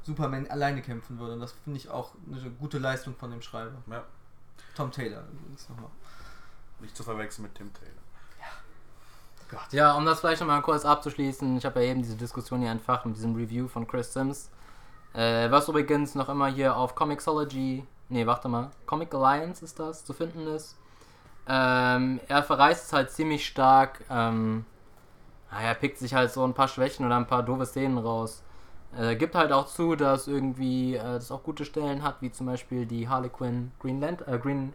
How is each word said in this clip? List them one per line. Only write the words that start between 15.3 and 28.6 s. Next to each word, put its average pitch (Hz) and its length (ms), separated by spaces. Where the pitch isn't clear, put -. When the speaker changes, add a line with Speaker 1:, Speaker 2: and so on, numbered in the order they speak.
Speaker 3:
was 143 180
übrigens 147 460
noch 135 140
immer 139 200
hier 135 280
auf 123 180
Comixology, 139 920
nee, 120 160
warte 123 220
mal, 123 220
Comic 165 300
Alliance 147 500
ist - 140
das, 160 260
zu - 80
finden 165 360
ist. 156 280
Ähm, 127 800
er 143 160
verreißt 147 440
es - 60
halt 135 180
ziemlich 156 360
stark, 131 640
ähm, 113 540
naja, 113 220
pickt 135 240
sich 127 160
halt 127 180
so 131 120
ein 127 100
paar 135 140
Schwächen 131 380
oder 120 100
ein 120 100
paar 123 160
doofe 127 240
Szenen 131 320
raus. 113 440